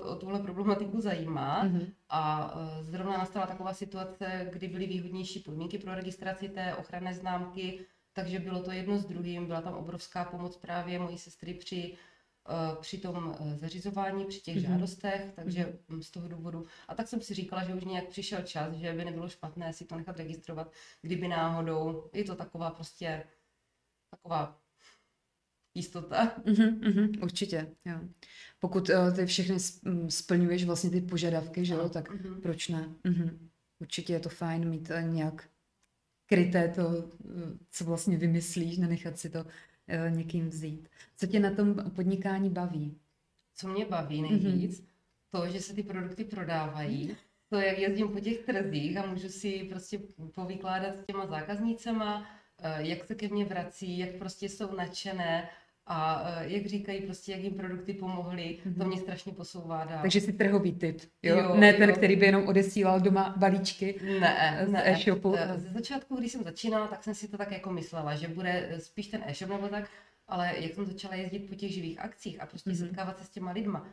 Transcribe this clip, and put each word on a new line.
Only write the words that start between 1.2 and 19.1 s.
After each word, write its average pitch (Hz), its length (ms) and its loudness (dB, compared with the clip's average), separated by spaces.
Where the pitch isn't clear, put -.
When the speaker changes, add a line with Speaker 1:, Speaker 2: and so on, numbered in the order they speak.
Speaker 2:
Mhm. 175 220 2
Speaker 1:
A, 156 460 0
eh, 156 40 -10
zrovna 185 340 -2
nastala 185 280 -2
taková 185 280 -6
situace, 185 760 -6
kdy 180 160 -6
byly 185 180 -4
výhodnější 180 540 -4
podmínky 165 380 -6
pro 190 160 -8
registraci 190 540 -6
té 190 260 -4
ochranné 180 400 -8
známky, 180 680 -6
takže 185 260 -4
bylo 180 240 -4
to 185 100 -6
jedno 185 260 0
s 202 80 -4
druhým. 175 400 -6
Byla 165 140 -4
tam 170 140 -6
obrovská 175 500 -8
pomoc 175 320 -8
právě 175 420 -6
mojí 175 200 -6
sestry - 360 -12
při, 180 400 -8
eh, 160 320 -2
při 196 180 -10
tom, 175 420 -6
eh, 151 180 -4
zařizování, 196 640 -4
při - 160 -10
těch - 160 -4
Speaker 2:
Mhm. 180 80 0
Speaker 1:
žádostech, 196 680 -2
takže, 175 280 -4
Speaker 2:
Mhm. - 100 -6
Speaker 1:
mm, 160 60 -8
z - 80 -18
toho 175 180 -10
důvodu. 165 380 -10
A - 60 -10
tak 226 140 -6
jsem 226 120 -4
si 208 140 -6
říkala, 185 300 -4
že 185 100 -4
už 180 100 -6
nějak 180 240 -4
přišel 196 340 -6
čas, 160 320 -4
že 165 180 -6
by 165 120 -4
nebylo 170 240 -6